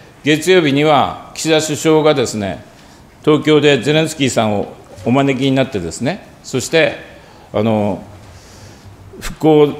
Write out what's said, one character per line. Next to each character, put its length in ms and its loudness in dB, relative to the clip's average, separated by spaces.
月 260 0
曜 140 4
日 100 0
に 100 0
は 520 0
岸 160 -4
田 100 2
首 160 -6
相 240 2
が 140 2
で 100 0
す 140 -6
ね、 260 -6
東 200 2
京 180 4
で 220 4
ゼ 100 0
レ 80 2
ン 80 -2
ス 80 -10
キ 80 0
ー 40 0
さ 160 0
ん 100 0
を 180 -6
お 60 -2
招 280 0
き 60 -2
に 60 0
な 140 0
っ 40 -8
て 100 -6
で 120 -6
す 100 -14
ね、 260 -6
そ 160 -6
し 100 -8
て、 280 0
あ 80 -2
の、 420 -2
復 220 -12
興 300 4